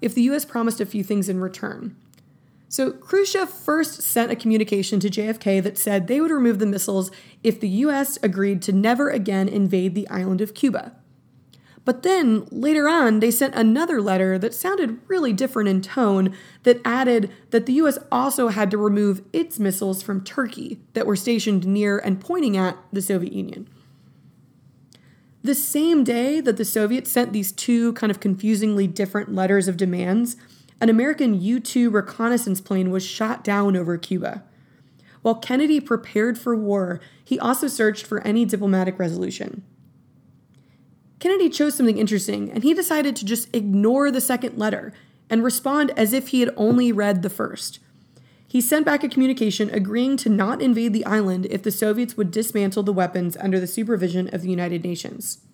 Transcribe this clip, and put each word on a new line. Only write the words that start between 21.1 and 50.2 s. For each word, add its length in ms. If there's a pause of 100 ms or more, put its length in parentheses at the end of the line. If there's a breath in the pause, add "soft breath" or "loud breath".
stationed 500
near 300
and 240
pointing 340
at 220 (160)
the 80
Soviet 320
Union. 340 (1800 soft breath)
The 100
same 520
day 340
that 160
the 80
Soviets 480
sent 220
these 180
two 400
kind 180
of 120
confusingly 640
different 480
letters 320
of 80
demands, 600 (440 soft breath)
an 60
American 540
U 180
two 300
reconnaissance 720
plane 280
was 160
shot 380
down 320
over 220
Cuba. 480 (760 soft breath)
While 140
Kennedy 460
prepared 560
for 180
war, 460 (200 loud breath)
he 160
also 300
searched 400
for 140
any 240
diplomatic 520
resolution. 680 (1500 soft breath)
Kennedy 300
chose 260
something 220
interesting, 520
and 140
he 100
decided 440
to 80
just 280
ignore 560
the 120
second 360
letter 360 (360 soft breath)
and 140
respond 540
as 160
if 160
he 100
had 160
only 380
read 300
the 60
first. 500 (680 soft breath)
He 140
sent 240
back 180
a 60
communication 600
agreeing 440
to 140